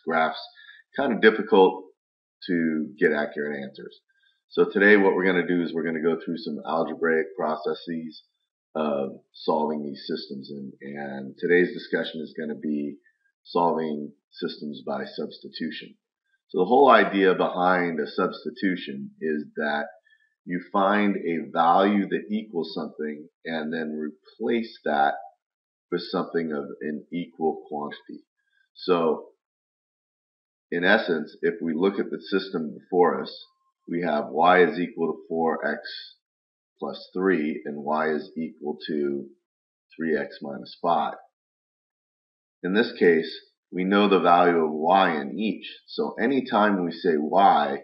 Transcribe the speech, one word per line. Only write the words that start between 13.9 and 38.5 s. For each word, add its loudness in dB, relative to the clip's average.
systems -10
by -6
substitution. -10
So -2
the 4
whole 6
idea 6
behind 0
a -4
substitution -4
is -4
that -4
you -6
find 4
a -4
value 4
that -2
equals -4
something -8
and -4
then -4
replace -6
that 2
with -2
something -4
of -6
an -6
equal -4
quantity. -10
So 0
in -4
essence, 0
if 2
we -2
look 2
at -4
the -8
system -4
before 2
us, -12
we -4
have -2
y 6
is 2
equal -2
to -4
four -2
x -4
plus -10
three, 0
and -10
y 0
is -4
equal -8